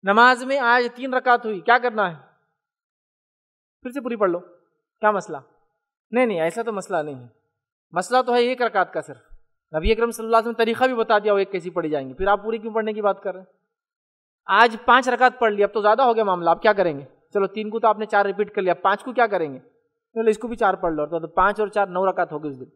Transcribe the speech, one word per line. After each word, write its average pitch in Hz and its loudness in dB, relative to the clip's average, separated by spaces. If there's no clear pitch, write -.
नमाज 247 4
में 277 -2
आज 240 2
तीन 247 -8
रकात 240 2
हुई, 214 -6
क्या 240 4
करना 220 -2
है? 160 -10
फिर 247 -12
से 277 -8
पूरी 240 -6
पढ़ 202 2
लो, 175 -2
क्या 214 4
मसला? 160 -6
नहीं, 254 4
नहीं, 196 -2
ऐसा 170 -2
तो 220 -6
मसला 190 -4
नहीं 147 -10
है। 120 -20
मसला 233 0
तो 247 -2
है 240 4
एक 254 0
रकात 202 0
का 160 -4
सिर्फ। 151 -20
नबी 180 0
अकरम 226 0
सल्लल्लाहु 226 0
अलैहि 233 -6
वसल्लम 226 -8
ने 226 2
तरीका 233 0
भी 262 0
बता 226 2
दिया 208 2
वो 196 4
एक 196 -2
कैसी 180 -6
पढ़ी 165 -4
जाएंगी, 135 -4
फिर 190 -2
आप 202 2
पूरी 226 -6
क्यों 220 -10
पढ़ने 214 -4
की 214 -6
बात 196 0
कर 185 -6
रहे 190 -16
हैं? - -20
आज 220 4
पांच 262 4
रकात 247 2
पढ़ 220 2
ली, 202 0
अब 202 2
तो 220 -4
ज़्यादा 220 4
हो 240 4
गया 220 0
मामला, 175 0
अब 170 2
क्या 214 4
करेंगे? 160 -2
चलो 196 0
तीन 214 -8
को 226 -6
तो 226 2
आपने 214 0
चार 202 2
रिपीट 196 -4
कर 196 -2
लिया, 180 0
पांच 196 -2
को 254 -12
क्या 233 2
करेंगे? 160 -4
बोले, 226 0
"इसको 220 -6
भी 233 -10
चार 190 0
पढ़ 175 -4
लो।" 151 -4
तो 165 -6
पांच 196 0
और 208 0
चार 202 -2
नौ 180 -2
रकात 185 -2
हो 147 -8
गई 151 -8
उस 131 -12
दिन। 127 -18